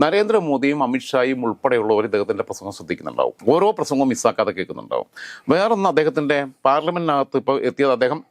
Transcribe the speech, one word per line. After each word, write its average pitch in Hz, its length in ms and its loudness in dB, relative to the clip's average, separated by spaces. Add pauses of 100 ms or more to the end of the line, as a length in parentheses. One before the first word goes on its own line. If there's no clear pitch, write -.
നരേന്ദ്രമോദിയും 156 840 2
അമിത്ഷായും 127 640 -2
ഉൾപ്പെടെയുള്ളവർ 110 580 2
ഇദ്ദേഹത്തിന്റെ 104 380 0
പ്രസംഗം - 300 -12
ശ്രദ്ധിക്കുന്നുണ്ടാവും, 78 600 -4 (220)
ഓരോ 196 160 4
പ്രസംഗവും 135 380 0
മിസ്സാക്കാതെ 113 420 0
കേൾക്കുന്നുണ്ടാവും. 64 560 -6 (420)
വേറൊന്ന്, 196 400 2
അദ്ദേഹത്തിന്റെ 147 580 0 (180)
പാർലമെന്റിനകത്ത് 151 720 0
ഇപ്പോൾ 135 240 0
എത്തിയത്, 135 320 0
അദ്ദേഹം 127 380 0